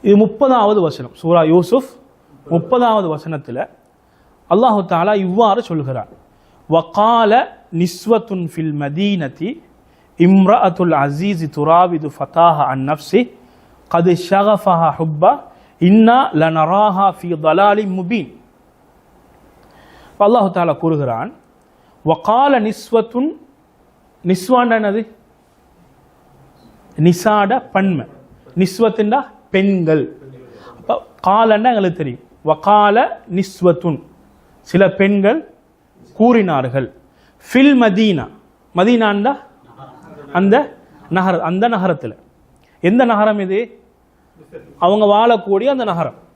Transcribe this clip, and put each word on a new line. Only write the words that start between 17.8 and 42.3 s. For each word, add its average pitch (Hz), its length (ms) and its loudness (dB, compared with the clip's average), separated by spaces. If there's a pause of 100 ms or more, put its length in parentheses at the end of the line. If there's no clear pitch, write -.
முபீன்." 180 420 -8 (1700)
இப்ப 208 160 0
அல்லாஹு 214 240 2
தாலா 170 240 -2
கூறுகிறான், 147 560 -4 (680)
"வகால 226 580 0
நிஸ்வத்துன்", 226 760 -4 (880)
நிஸ்வாண்டா 226 500 0
என்னது? 214 360 -4 (1900)
நிசாட 190 760 0
பன்மை, 190 340 -2 (480)
நிஸ்வத்துண்டா 220 680 0 (260)
பெண்கள். 180 680 0 (600)
அப்ப - 260 -6 (240)
காலண்டா 214 360 2
எங்களுக்கு 202 340 0
தெரியும். 131 240 -8 (220)
"வகால 208 800 2 (100)
நிஸ்வத்துன்", 175 720 -2 (580)
சில 185 280 2
பெண்கள் 196 680 0 (600)
கூறினார்கள். 147 760 0 (440)
"ஃபில் 269 440 2
மதீனா", 196 480 0 (460)
மதீனாண்டா 214 640 0 (960)
அந்த 196 440 0 (340)
நகர-, 180 300 0
அந்த 185 280 -2
நகரத்துல. 180 480 -4 (640)